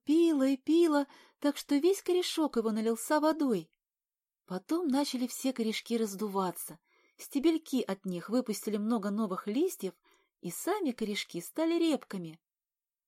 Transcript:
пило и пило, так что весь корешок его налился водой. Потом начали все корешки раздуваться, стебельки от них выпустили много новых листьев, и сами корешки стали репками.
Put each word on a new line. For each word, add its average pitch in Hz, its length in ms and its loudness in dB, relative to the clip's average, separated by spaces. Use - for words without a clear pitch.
пило 311 420 4
и 269 80 4
пило, 302 520 4
так 285 180 0
что - 180 0
весь 349 260 4
корешок 349 560 0
его 220 140 2
налился 226 480 0
водой. 285 500 2
Потом 311 420 -4
начали 262 400 0
все 262 240 -4
корешки 226 460 -2
раздуваться, 190 840 -4
стебельки 285 640 0
от 190 240 -6
них 180 240 -6
выпустили 220 480 -2
много 208 320 -2
новых 202 380 -4
листьев, 220 460 -2
и 175 100 -8
сами 349 400 -2
корешки 202 500 -6
стали 330 380 -2
репками. 196 600 -2